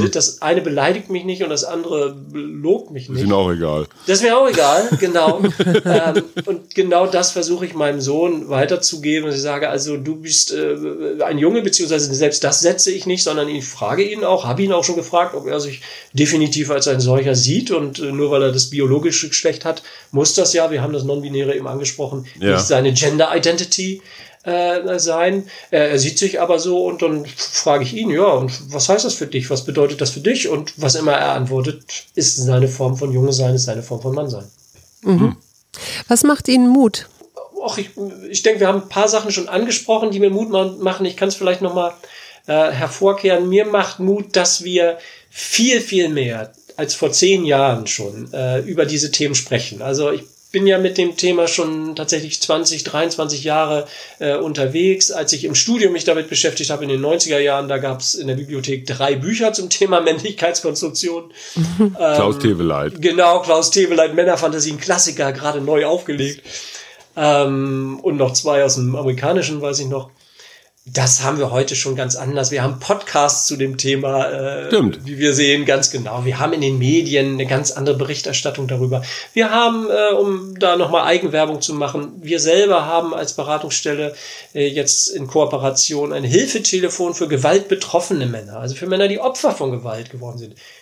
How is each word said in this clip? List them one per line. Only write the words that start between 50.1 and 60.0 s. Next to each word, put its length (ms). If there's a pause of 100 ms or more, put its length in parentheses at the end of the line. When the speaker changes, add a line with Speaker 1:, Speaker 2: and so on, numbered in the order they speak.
Speaker 2:
ich 120 (280)
bin 140
ja 140
mit 180
dem 180
Thema 320
schon 480
tatsächlich 460
zwanzig, 420
dreiundzwanzig 600
Jahre, 420 (320)
äh, 180
unterwegs. 760
Als 220
ich 100
im 100
Studium 400
mich 120
damit 220
beschäftigt 440
habe 120
in 60
den 120
neunziger 380
Jahren, 280
da 100
gab's 380
in 120
der 60
Bibliothek 540
drei 280
Bücher 380
zum 160
Thema 320